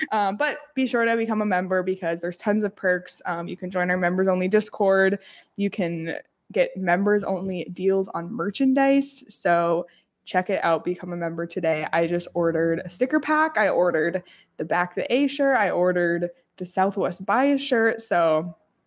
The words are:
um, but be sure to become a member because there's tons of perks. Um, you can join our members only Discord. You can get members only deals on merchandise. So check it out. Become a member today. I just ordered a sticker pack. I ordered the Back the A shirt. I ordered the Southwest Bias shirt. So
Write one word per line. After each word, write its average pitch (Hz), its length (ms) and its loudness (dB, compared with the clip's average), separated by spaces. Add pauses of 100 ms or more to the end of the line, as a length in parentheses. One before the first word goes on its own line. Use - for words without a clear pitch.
(120)
um, 202 260 0
but 294 200 -2 (180)
be 262 100 0
sure 233 200 0
to 233 120 2
become 220 240 -2
a 214 40 0
member 185 380 0
because 180 380 -4
there's 175 160 -6
tons 214 260 0
of 202 120 -4
perks. 180 500 -2
Um, 170 220 -6
you 170 100 -10
can 185 140 -10
join 180 180 0
our 180 80 2
members 180 300 2
only 185 200 2
Discord. 190 720 2 (360)
You 202 140 -2
can 170 460 -4 (360)
get 180 260 0
members 196 460 2
only 190 500 -4
deals 190 360 0
on 170 220 -8
merchandise. 269 1000 2
So 170 580 2 (380)
check 180 240 0
it 196 140 0
out. 165 220 2
Become 180 280 -6
a 175 40 -8
member 170 280 -6
today. 160 480 -2
I 170 140 2
just 175 260 -2
ordered 165 520 2
a 175 40 -10
sticker 294 300 0
pack. 311 380 0
I 208 120 4
ordered 170 520 2 (360)
the 165 80 -4
Back 175 300 -2
the - 180 -4
A 277 140 2
shirt. 277 300 2
I 202 140 2
ordered 175 580 0 (280)
the 180 80 -8
Southwest 190 600 -2
Bias 269 360 2
shirt. 226 400 0
So 170 540 0 (320)